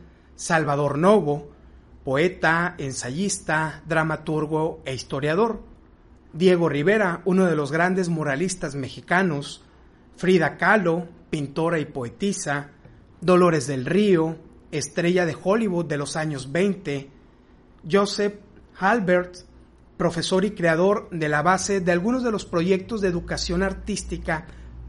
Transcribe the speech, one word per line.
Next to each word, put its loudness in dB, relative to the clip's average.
Salvador 0
Novo, 4
poeta, 0
ensayista, -4
dramaturgo -2
e -6
historiador, -4
Diego 4
Rivera, 2
uno 4
de 4
los -2
grandes 0
muralistas -2
mexicanos, -2
Frida 2
Kahlo, 2
pintora -2
y -2
poetisa, -6
Dolores 4
del -4
Río, 2
estrella 0
de -4
Hollywood 0
de -4
los -6
años -6
veinte, -2
Joseph 0
Halbert, 2
profesor 0
y -2
creador 2
de -4
la 0
base 0
de 2
algunos 0
de 0
los -4
proyectos 0
de 2
educación -4
artística -6